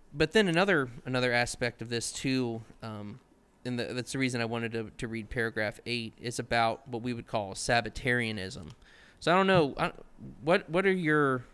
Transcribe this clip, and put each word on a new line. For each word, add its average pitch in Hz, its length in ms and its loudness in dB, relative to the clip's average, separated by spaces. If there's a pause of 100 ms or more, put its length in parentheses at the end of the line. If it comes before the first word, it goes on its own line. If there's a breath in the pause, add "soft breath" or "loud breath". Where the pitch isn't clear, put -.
(120)
but 151 200 0
then 214 160 4
another, 165 420 4 (140)
another 127 280 0
aspect 120 500 0
of 113 60 -8
this 117 240 -4
too, 123 500 -2 (200)
um, 107 380 -12 (440)
and 123 140 -4
the, 113 60 -2
that's 123 280 -6
the 139 60 -4
reason 127 220 2
I 117 60 0
wanted 113 260 -2
to, 113 260 -6
to 123 100 -6
read 113 220 -8
paragraph 110 560 -2
eight, 117 340 -4
is 120 180 -6
about 117 500 0
what 117 140 -6
we 123 100 -4
would 117 140 -8
call 98 280 -4
Sabbatarianism. 110 1160 -2 (500 soft breath)
So 156 120 2
I 180 40 6
don't 190 100 6
know, 175 320 6
I, 170 140 0 (500)
what, 180 260 2
what 185 180 2
are 190 60 6
your, 151 600 2